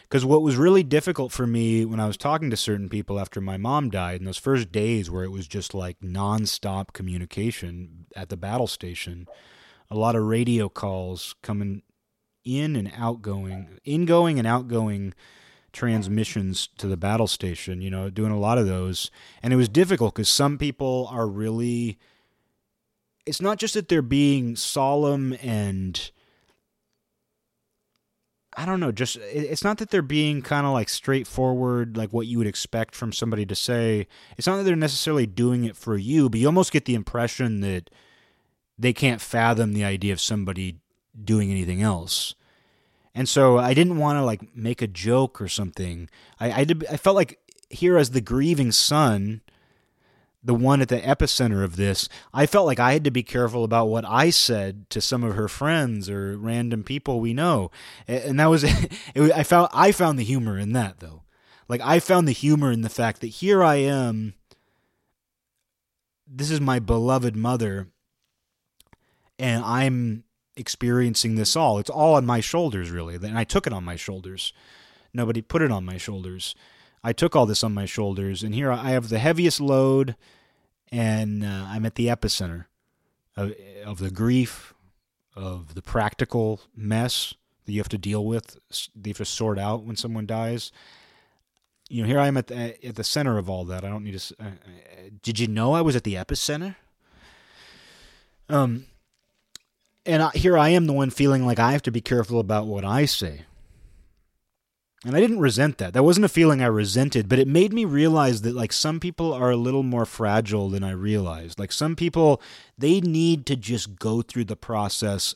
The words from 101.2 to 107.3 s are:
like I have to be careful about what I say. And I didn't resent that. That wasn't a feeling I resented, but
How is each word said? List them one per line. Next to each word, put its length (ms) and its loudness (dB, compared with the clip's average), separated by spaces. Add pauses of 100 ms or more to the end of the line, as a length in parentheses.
like 140 2
I 140 6
have 100 0
to 80 -2
be 100 -2
careful 380 0
about 260 0
what 200 -6
I 180 2
say. 380 -2 (1600)
And 120 0
I 20 6
didn't 200 4
resent 400 2
that. 140 -6
That 100 4
wasn't 220 6
a 40 4
feeling 320 4
I 60 2
resented, 600 0
but 100 4